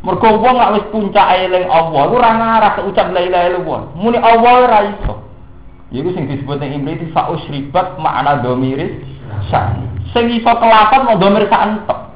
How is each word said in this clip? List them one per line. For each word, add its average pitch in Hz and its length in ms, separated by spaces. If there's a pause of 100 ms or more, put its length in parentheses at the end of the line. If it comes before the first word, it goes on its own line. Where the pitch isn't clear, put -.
Mergo 185 240 (140)
wong 254 180
lak 208 160
wis 202 160
puncake 185 560
eling 180 240
Allah, 165 300 (100)
iku 240 80
ora 226 160
ngarah 226 360 (100)
keucap 190 320
la 180 100
ilaha 180 300
illallah. 160 280 (140)
Muni 226 240
Allah 233 340 (120)
ora 220 140 (120)
iso. - 240 (800)
Iku 147 240
sing 147 80
disebut 139 320
ning 139 240
Imri 156 160
itu 165 160
fa'usribat 147 880
makna 143 400
dhamiris 131 560 (560)
sa'ni. - 320 (240)
Sing 233 240
iso 233 240
kelakon 226 480
mau 214 160
dhamir 202 240
sa'an 214 400
tok. - 300